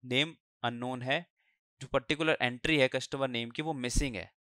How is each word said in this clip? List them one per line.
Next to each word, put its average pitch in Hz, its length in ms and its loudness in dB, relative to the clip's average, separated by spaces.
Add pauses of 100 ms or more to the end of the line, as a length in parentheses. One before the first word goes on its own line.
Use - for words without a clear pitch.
नेम 135 300 2 (280)
अननोन 120 400 -4
है, 143 240 -2 (540)
जो 139 80 -12
पर्टिकुलर 151 540 2
एंट्री 123 360 2
है 131 100 6
कस्टमर 135 400 -2
नेम 117 220 -4
की 135 120 -6
वो 160 120 -4
मिसिंग 127 420 0
है 82 140 -8 (120)